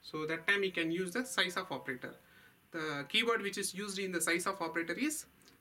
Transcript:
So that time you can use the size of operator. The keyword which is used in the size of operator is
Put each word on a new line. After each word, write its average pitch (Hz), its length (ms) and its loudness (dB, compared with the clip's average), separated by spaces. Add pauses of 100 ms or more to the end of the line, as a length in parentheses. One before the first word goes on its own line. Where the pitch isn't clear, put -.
So 156 240 -4
that 165 200 -2
time 202 160 6
you 190 80 2
can 165 220 0
use 180 200 0
the 247 120 0
size 180 320 0
of 190 160 -4
operator. 131 420 -6 (560)
The 151 380 -2
keyword 220 320 4
which 196 160 -2
is 196 180 -2
used 196 240 -4
in 190 140 -2
the 170 80 2
size 170 260 2
of 190 140 -2
operator 165 320 0
is 269 320 -2 (360)